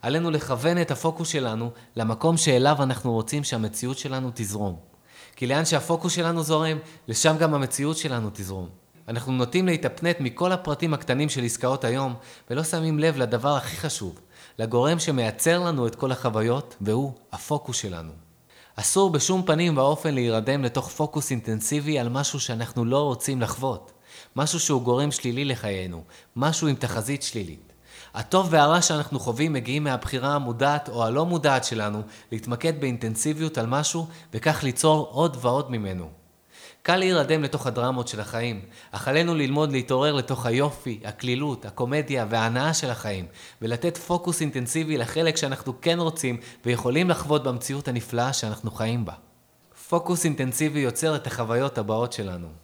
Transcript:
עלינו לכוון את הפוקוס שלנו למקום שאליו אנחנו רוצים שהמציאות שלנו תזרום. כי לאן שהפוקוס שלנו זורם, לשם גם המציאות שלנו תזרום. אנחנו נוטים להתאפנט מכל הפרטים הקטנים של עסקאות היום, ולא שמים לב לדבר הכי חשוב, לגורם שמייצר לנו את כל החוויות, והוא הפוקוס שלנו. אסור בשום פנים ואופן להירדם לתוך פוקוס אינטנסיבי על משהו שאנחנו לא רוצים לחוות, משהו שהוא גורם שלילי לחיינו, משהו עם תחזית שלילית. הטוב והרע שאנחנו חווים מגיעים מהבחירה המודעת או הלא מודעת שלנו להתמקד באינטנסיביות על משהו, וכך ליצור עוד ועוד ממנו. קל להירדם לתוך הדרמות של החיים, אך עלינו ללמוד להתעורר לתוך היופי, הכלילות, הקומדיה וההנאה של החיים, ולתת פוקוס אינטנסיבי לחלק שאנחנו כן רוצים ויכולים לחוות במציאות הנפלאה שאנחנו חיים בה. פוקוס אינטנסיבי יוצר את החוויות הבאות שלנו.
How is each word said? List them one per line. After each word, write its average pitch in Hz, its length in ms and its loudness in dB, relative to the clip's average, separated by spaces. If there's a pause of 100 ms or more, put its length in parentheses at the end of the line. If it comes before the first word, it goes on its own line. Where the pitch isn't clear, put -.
עלינו 160 300 0
לכוון 151 500 2
את 165 100 0
הפוקוס 165 360 -2
שלנו 117 440 -2 (240)
למקום 117 420 2
שאליו 143 460 6
אנחנו 127 300 0
רוצים 113 300 0
שהמציאות 123 540 -4
שלנו 131 360 -4
תזרום. 104 420 -2 (600)
כי 127 120 -2
לאן 143 180 2
שהפוקוס 165 480 0
שלנו 170 300 0
זורם, 156 340 2 (300)
לשם 156 300 4
גם 156 160 4
המציאות 143 440 0
שלנו 120 360 -2
תזרום. 95 360 -8 (380)
אנחנו 117 260 -4
נוטים 127 320 2
להתאפנט 170 540 0
מכל 147 320 0
הפרטים 165 420 0
הקטנים 143 360 0
של 131 140 -2
עסקאות 127 400 0
היום, 131 300 0 (360)
ולא 135 140 -2
שמים 160 360 0
לב 156 180 2
לדבר 120 380 2
הכי 127 220 -4
חשוב, 95 420 -6 (400)
לגורם 123 400 2
שמייצר 139 600 2
לנו 156 280 0
את 110 80 -4
כל 131 160 -2
החוויות, 120 680 0
והוא 123 320 0 (180)
הפוקוס - 460 -6
שלנו. 85 340 -8 (640)
אסור 190 340 4
בשום 175 340 2
פנים 165 340 4
ואופן 147 360 2
להירדם 123 500 2
לתוך 123 260 -2
פוקוס 202 420 -2
אינטנסיבי 135 680 -2
על 120 100 0
משהו 139 300 -2
שאנחנו 117 460 -2
לא 135 180 4
רוצים 131 380 0
לחוות, 117 500 -4 (440)
משהו 151 240 0
שהוא 139 220 2
גורם 127 300 2
שלילי 127 340 -2
לחיינו, 95 580 -4 (320)
משהו 156 320 2
עם 139 80 4
תחזית 120 480 -4
שלילית. 85 500 -8 (400)
הטוב 185 360 2
והרע 160 320 6
שאנחנו 147 380 0
חווים 139 340 0
מגיעים 131 300 -2
מהבחירה 135 520 -2
המודעת 139 540 0
או 117 140 0
הלא 127 220 2
מודעת 147 380 2
שלנו 107 380 -2 (300)
להתמקד 120 500 -2
באינטנסיביות 139 760 -2
על 117 80 0
משהו, 147 420 0 (260)
וכך 147 300 0
ליצור 151 480 4
עוד 139 300 2
ועוד 127 300 2
ממנו. 92 500 -6 (640)
קל 175 120 4
להירדם 160 480 4
לתוך 139 240 -2
הדרמות 123 400 -2
של 107 120 -8
החיים, 113 420 -4 (300)
אך - 160 -6
עלינו 165 280 4
ללמוד 147 360 2
להתעורר 135 420 2
לתוך 123 320 -2
היופי, 123 600 0
הכלילות, 123 600 -4
הקומדיה 127 640 -2
וההנאה 117 440 2
של 151 160 0
החיים, 101 360 -4 (360)
ולתת 120 360 -2
פוקוס 175 440 -2
אינטנסיבי 151 560 -2
לחלק 156 400 0
שאנחנו 135 440 -4
כן 170 180 2
רוצים 156 380 -2 (280)
ויכולים 123 440 2
לחוות 151 340 2
במציאות 135 440 -4
הנפלאה 123 460 -2
שאנחנו 107 380 -4
חיים 113 340 -2
בה. 80 80 -8 (760)
פוקוס 175 360 0
אינטנסיבי 147 540 0
יוצר 143 360 0
את - 120 -6
החוויות 120 500 0
הבאות 113 360 0
שלנו. 90 340 -6 (160)